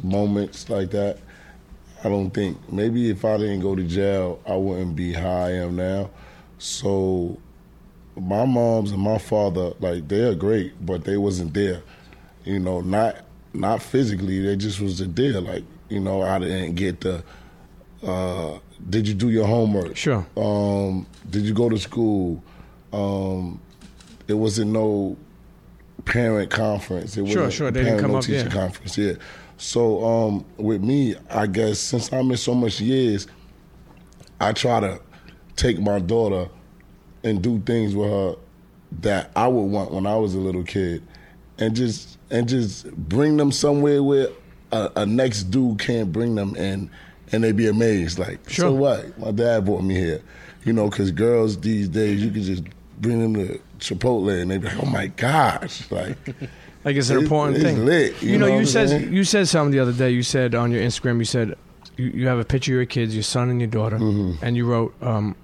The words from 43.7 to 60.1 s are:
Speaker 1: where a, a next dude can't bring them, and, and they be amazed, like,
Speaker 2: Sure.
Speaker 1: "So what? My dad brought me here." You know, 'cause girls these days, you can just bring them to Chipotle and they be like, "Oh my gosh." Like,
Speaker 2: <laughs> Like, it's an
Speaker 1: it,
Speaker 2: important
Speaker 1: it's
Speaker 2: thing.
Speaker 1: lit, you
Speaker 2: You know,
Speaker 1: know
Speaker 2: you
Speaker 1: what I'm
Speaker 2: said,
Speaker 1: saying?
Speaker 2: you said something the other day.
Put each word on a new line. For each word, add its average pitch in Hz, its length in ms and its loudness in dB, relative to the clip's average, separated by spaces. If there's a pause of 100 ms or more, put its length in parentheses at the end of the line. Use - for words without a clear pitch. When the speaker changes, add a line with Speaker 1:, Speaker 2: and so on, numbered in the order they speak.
Speaker 1:
where 139 260 4 (440)
a, 110 240 0
a 104 100 2
next 110 380 2
dude 113 340 2
can't 113 340 0
bring 113 220 0
them, 101 240 -2
and, 95 320 -4 (400)
and 113 140 2
they 113 80 4
be 110 160 4
amazed, 104 500 2
like, 90 300 -6
Speaker 2:
Sure. 175 180 0
Speaker 1:
"So 151 80 4
what? 135 440 0
My 110 120 -6
dad 113 340 2
brought 92 200 0
me 95 100 2
here." 82 260 0 (440)
You 110 80 2
know, 107 180 2
'cause 101 220 -2
girls 110 460 2
these 104 300 0
days, 104 340 2
you 110 80 0
can 107 120 -4
just 92 220 -2 (360)
bring 117 200 2
them 110 140 2
to 98 260 -4 (180)
Chipotle 101 640 0
and 90 80 -2
they 95 80 0
be 90 80 -6
like, - 160 -4
"Oh - 40 -2
my 98 200 -2
gosh." 135 840 0
Like, 90 240 -4 (100)
Speaker 2:
<laughs> 127 240 -10 (340)
Like, 143 120 0
it's 131 120 2
an 135 80 4
Speaker 1:
it, 135 60 4
Speaker 2:
important 147 340 2
Speaker 1:
it's 151 80 4
Speaker 2:
thing. 110 220 2
Speaker 1:
lit, 151 360 2
you 113 100 2
Speaker 2:
You 208 60 6
know, - 60 6
Speaker 1:
know - 40 6
Speaker 2:
you - 80 4
Speaker 1:
what 135 40 4
I'm - 60 4
Speaker 2:
said, 220 240 4
Speaker 1:
saying? 147 240 2
Speaker 2:
you 190 100 4
said 190 240 4
something 151 240 4
the 135 60 4
other 123 160 4
day. 127 160 2